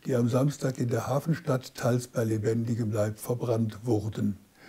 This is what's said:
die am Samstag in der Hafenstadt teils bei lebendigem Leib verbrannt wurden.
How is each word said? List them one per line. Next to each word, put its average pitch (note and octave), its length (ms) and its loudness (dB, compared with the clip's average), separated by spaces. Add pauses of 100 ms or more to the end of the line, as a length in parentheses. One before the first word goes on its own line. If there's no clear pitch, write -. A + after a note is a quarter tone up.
die C3+ 80 0
am A#2+ 140 4
Samstag C3 500 0
in B2+ 100 0
der A2+ 200 -2
Hafenstadt C3+ 640 -2
teils B2 320 0
bei - 160 -2
lebendigem A2+ 720 0
Leib G#2+ 260 0
verbrannt A2+ 640 -2
wurden. G#2+ 560 0 (300)